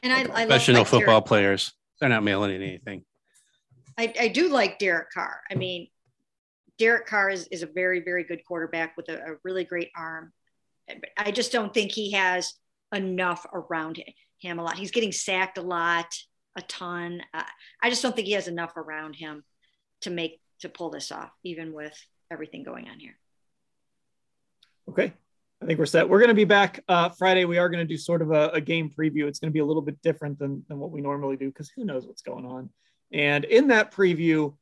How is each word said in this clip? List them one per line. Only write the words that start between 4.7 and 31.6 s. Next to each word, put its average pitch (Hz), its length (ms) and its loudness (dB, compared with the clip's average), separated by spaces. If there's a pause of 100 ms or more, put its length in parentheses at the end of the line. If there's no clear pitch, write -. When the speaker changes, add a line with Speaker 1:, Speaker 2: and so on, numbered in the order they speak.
Speaker 1:
Derek 170 320 0
Carr. - 400 -8
I 196 60 -6
mean, 180 320 -6 (880)
Derek 226 280 2
Carr 202 220 0
is, 185 200 -6
is 170 140 -8
a 160 40 -8
very, 180 340 -2
very 175 240 -4
good 170 220 -10
quarterback 165 500 -6
with 165 140 -14
a, 160 80 -10
a 156 260 -12
really 185 200 -4
great 170 300 -6
arm. 160 380 -12 (840)
I 208 140 -2
just 233 200 -4
don't 214 220 -2
think 202 180 -2
he 208 200 -6
has 180 420 0 (400)
enough 185 580 -2
around 165 460 -8
hi-, - 160 -20 (240)
him 175 200 -10
a 170 40 -8
lot. 170 160 -6
He's 196 120 -8
getting 220 220 0
sacked 185 460 -2
a 175 40 -8
lot, 170 520 0 (420)
a 185 60 -12
ton. 175 600 -10 (120)
Uh, 160 80 -6 (400)
I 247 80 4
just 247 100 -2
don't 247 160 -2
think 208 100 -4
he 202 60 -2
has 185 160 -2
enough 170 300 -8
around 156 380 -12
him 151 280 -14 (580)
to 185 80 -8
make, 165 300 -6 (200)
to 175 100 -14
pull 170 180 -10
this 147 240 -10
off, 156 180 -14 (140)
even 160 300 -12
with 151 200 -14 (360)
everything 156 320 -12
going 120 260 -14
on - 100 -20
here. - 200 -20 (1700)
Speaker 3:
Okay. 175 240 -2 (500)
I 165 40 -8
think 165 120 0
we're 160 60 4
set. 165 240 4
We're 196 120 8
gonna 240 120 10
be 214 120 6
back, 202 440 4
uh, 175 220 4
Friday. 185 340 4
We 175 140 0
are 175 100 4
gonna 170 160 -2
do 160 140 -6
sort 170 240 0
of 156 80 -2
a, 151 180 4
a 156 140 -2
game 160 260 -2
preview. 151 400 -2
It's 143 120 -8
gonna 160 100 -2
be 151 80 0
a 147 80 2
little 156 160 0
bit 143 180 -8
different 147 380 -2
than, 139 300 -6
than 151 100 -10
what 147 120 -10
we 151 120 -10
normally 143 340 -4
do 135 160 -6
'cause - 240 -16